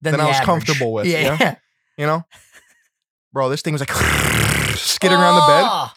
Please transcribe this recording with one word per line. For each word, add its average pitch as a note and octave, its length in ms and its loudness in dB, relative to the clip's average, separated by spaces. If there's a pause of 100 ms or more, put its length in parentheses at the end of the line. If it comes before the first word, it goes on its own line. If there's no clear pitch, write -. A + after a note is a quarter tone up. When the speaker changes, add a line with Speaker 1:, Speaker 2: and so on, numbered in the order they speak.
Speaker 1:
Than D#3 100 -2
Speaker 2:
than C#3+ 60 0
Speaker 1:
the D3+ 60 2
Speaker 2:
I D3+ 40 2
was C#3 80 2
Speaker 1:
average. C3 100 0
Speaker 2:
comfortable D3 460 0
with, G#2 140 -2
Speaker 1:
Yeah. D#3 340 0
Speaker 2:
yeah? F3+ 140 0 (420)
You D3 100 -6
know? D#3+ 200 -2 (1080)
Bro, C3+ 160 -2
this C#3+ 140 -4
thing E3 100 -4
was, D3 80 -4
like, C#3 100 -6
<laughs> - 840 -2
skidding - 400 0
around F#3+ 200 4
the D4 100 6
bed. A#3+ 180 4
Speaker 1:
Ah! F3 320 -4